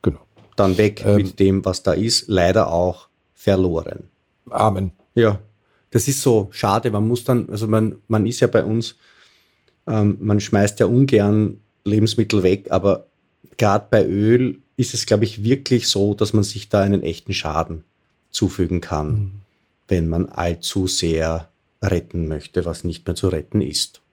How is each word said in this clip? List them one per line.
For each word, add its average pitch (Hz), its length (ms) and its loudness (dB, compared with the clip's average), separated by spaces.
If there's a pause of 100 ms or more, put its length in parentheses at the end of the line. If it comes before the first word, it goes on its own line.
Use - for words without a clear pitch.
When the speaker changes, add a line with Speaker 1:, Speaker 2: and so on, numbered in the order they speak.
Speaker 1:
Genau. - 180 -2 (360)
Speaker 2:
Dann 95 200 2
weg 104 300 0
Speaker 1:
Ähm, 104 100 4
Speaker 2:
mit 95 220 -2
dem, 98 260 4
was 92 180 -4
da 92 100 0
ist. 107 360 -2
Leider 90 420 2
auch 87 380 -2 (240)
verloren. 92 760 -2 (400)
Speaker 1:
Amen. 98 420 0 (220)
Speaker 2:
Ja, 107 240 2 (520)
das - 160 -2
ist 135 140 -4
so 107 300 2
schade. 110 400 -2
Man 104 180 0
muss 120 160 -2
dann, 120 240 0
also 107 180 -6
man, 110 300 0 (120)
man 107 180 0
ist 120 140 -4
ja 123 60 4
bei - 160 2
uns, 113 340 -4 (920)
ähm, 104 340 0
man 104 180 2
schmeißt 101 420 0
ja 113 40 4
ungern 107 760 2 (240)
Lebensmittel 107 580 2
weg, 92 280 2
aber 92 360 0 (500)
grad 104 320 2
bei 107 160 4
Öl 110 540 2 (180)
ist 123 160 -2
es, - 140 -6
glaub 107 160 2
ich, 107 220 -4
wirklich 120 440 0
so, 101 240 0
dass 101 220 -2
man 104 100 4
sich - 240 -10
da 101 140 2
einen 98 200 2
echten 82 300 -8
Schaden 80 520 -6 (460)
zufügen 90 520 -2
kann, 76 260 -4
Speaker 1:
Mhm. 101 220 -4 (580)
Speaker 2:
wenn 85 200 0
man 85 200 -2
allzu 87 580 -4
sehr 80 640 -2 (340)
retten 85 460 -2
möchte, 78 380 -6
was 82 180 -8
nicht 85 220 -8
mehr 85 100 -4
zu 98 120 -2
retten 85 340 -2
ist. - 400 -6 (100)